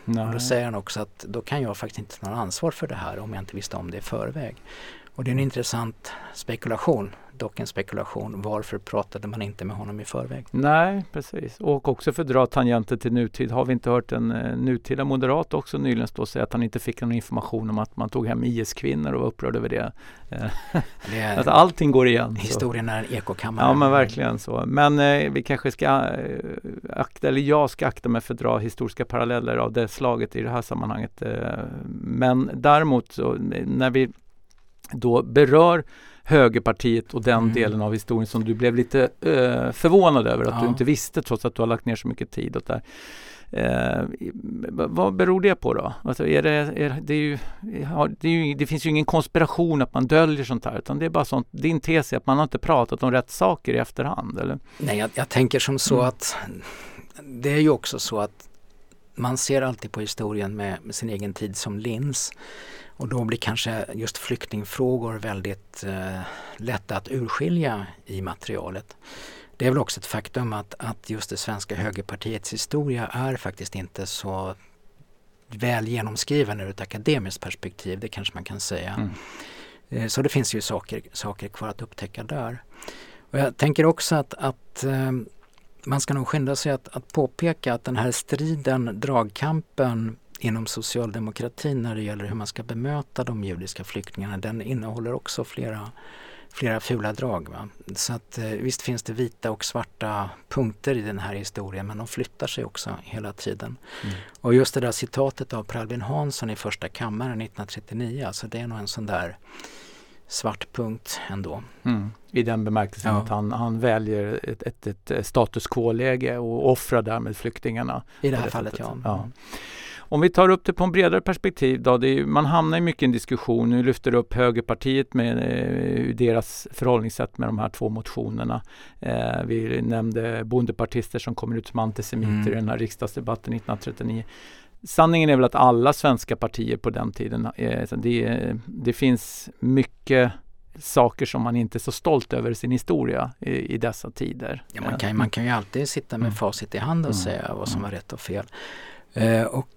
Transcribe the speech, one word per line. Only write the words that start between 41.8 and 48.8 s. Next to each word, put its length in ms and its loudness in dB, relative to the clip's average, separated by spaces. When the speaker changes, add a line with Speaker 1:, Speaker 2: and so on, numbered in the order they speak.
Speaker 1:
ner 100 0
så 120 -6
mycket 240 -6
tid 260 -4
åt 80 -6
det 80 -2
här. 100 -4
Eh, 520 0
i-, 120 -8
v-, 200 -2
vad 260 2
beror 260 4
det 140 6
på 180 0
då? 200 -2
Alltså, 240 0
är 140 6
det, 100 4
är, 520 0
det 100 -2
är 40 2
ju, 200 0
har, 360 0
det 80 0
är 40 4
ju, 220 4
det 120 0
finns 200 -2